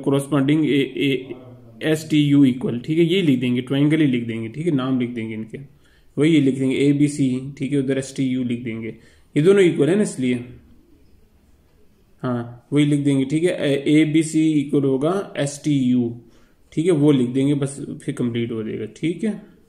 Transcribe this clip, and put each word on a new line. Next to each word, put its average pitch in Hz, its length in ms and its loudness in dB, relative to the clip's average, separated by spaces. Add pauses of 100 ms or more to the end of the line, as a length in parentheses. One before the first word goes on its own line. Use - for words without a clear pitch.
corresponding 139 600 2
ए, 139 140 2 (200)
ए, 135 360 -4 (480)
एसटीयू 147 640 2
equal, 123 380 0
ठीक 156 140 -2
है, 170 80 4
ये 175 160 2
लिख 139 180 2
देंगे, 123 240 0
triangle 147 380 2
ही 151 60 4
लिख 123 200 0
देंगे, 113 220 -8
ठीक 147 160 -8
है, 175 80 0
नाम 131 260 0
लिख 120 120 -2
देंगे 110 220 -8
इनके, 110 260 -10 (580)
वही 151 240 4
लिख 131 160 2
देंगे 131 220 0
एबीसी, 143 500 2 (280)
ठीक 135 140 -6
है, 143 80 0
उधर 131 180 -2
एसटीयू 131 480 -4
लिख 120 180 -4
देंगे, 113 340 -10 (380)
ये 147 80 2
दोनों 196 200 6
equal 165 260 4
है 180 60 2
ना 208 80 2
इसलिए, 123 400 -2 (1800)
हाँ, 120 500 -8
वही 147 120 4
लिख 147 160 2
देंगे, 139 240 2
ठीक 151 180 -2
है, 180 100 0 (100)
ए, 147 380 2
एबीसी 156 400 2 (140)
equal 143 280 0
होगा 135 300 0 (240)
एसटीयू, 127 720 0 (640)
ठीक 156 120 -2
है, 185 80 2
वो 147 200 4
लिख 127 160 2
देंगे, 135 260 0
बस 139 240 -6 (220)
फिर 131 140 -8
complete 117 360 -4
हो 110 120 -6
जाएगा, 110 220 -8 (120)
ठीक 165 260 -6
है। 214 80 -2 (380)